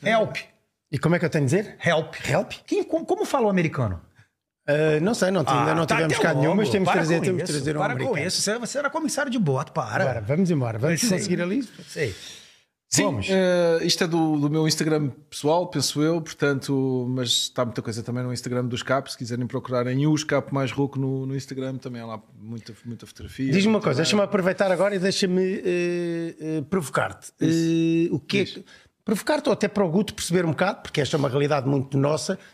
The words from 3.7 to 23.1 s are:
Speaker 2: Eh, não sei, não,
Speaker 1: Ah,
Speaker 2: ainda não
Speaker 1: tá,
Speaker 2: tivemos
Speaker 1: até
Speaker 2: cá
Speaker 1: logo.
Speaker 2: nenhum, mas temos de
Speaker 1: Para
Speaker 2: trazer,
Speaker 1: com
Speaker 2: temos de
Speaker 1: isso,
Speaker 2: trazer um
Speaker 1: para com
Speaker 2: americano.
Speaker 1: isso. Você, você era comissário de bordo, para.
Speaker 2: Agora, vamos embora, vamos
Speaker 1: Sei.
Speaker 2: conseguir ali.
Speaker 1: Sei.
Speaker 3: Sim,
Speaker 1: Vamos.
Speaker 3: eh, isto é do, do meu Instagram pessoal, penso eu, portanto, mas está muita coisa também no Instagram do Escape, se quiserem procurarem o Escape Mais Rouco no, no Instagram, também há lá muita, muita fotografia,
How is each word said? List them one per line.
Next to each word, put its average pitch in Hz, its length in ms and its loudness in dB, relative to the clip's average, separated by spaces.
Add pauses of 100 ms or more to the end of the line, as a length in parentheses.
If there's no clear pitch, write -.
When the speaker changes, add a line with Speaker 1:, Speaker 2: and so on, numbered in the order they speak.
Speaker 2:
Eh, 151 340 4
não 196 120 2
sei, 185 180 2
não, 190 140 0
Speaker 1:
Ah, 127 160 2
Speaker 2:
ainda 113 140 2
não 165 100 2
Speaker 1:
tá, - 120 2
Speaker 2:
tivemos - 180 2
Speaker 1:
até - 80 0
Speaker 2:
cá 170 80 4
Speaker 1:
logo. 143 100 2
Speaker 2:
nenhum, 156 140 4
mas 208 160 2
temos 190 180 2
de 190 60 4
Speaker 1:
Para 220 80 4
Speaker 2:
trazer, 165 160 2
Speaker 1:
com 147 60 0
Speaker 2:
temos 123 140 0
de 151 60 -2
Speaker 1:
isso, 165 80 -4
Speaker 2:
trazer 147 240 -2
um 151 40 -4
Speaker 1:
para 196 160 -2
com - 60 -6
Speaker 2:
americano. 156 260 -2
Speaker 1:
isso. - 120 -2
Você, 214 180 -2
você 240 200 -6
era 285 100 -2
comissário 294 420 -2
de 254 80 -2
bordo, 139 340 0
para. 139 320 -2
Speaker 2:
Agora, 123 180 -2
vamos 160 280 2
embora, 120 280 0
vamos 151 220 0
Speaker 1:
Sei. 233 100 0
Speaker 2:
conseguir 175 320 0
ali. 208 200 -2 (240)
Speaker 1:
Sei. 127 280 -6 (760)
Speaker 3:
Sim, - 180 2
Speaker 1:
Vamos. 113 220 -2
Speaker 3:
eh, 180 540 4
isto 175 220 2
é - 20 2
do, 160 320 2
do 143 100 2
meu 156 200 2
Instagram 151 420 0 (180)
pessoal, 170 400 0
penso 147 320 -2
eu, 160 220 2
portanto, 135 880 0
mas 127 200 -2
está - 340 0
muita - 180 -4
coisa 113 220 -6
também 123 180 -4
no 123 100 -4
Instagram 123 340 -4
do 120 100 -4
Escape, 135 340 -2
se - 80 -12
quiserem 123 300 -6
procurarem 127 580 0
o 156 80 6
Escape 139 400 -2
Mais 135 160 0
Rouco 135 260 -2
no, 131 300 -4
no 135 80 -6
Instagram, 131 440 -8
também 120 220 -10
há 117 60 -12
lá 110 160 -10 (160)
muita, 110 340 -14 (120)
muita 117 200 -12
fotografia, - 460 -8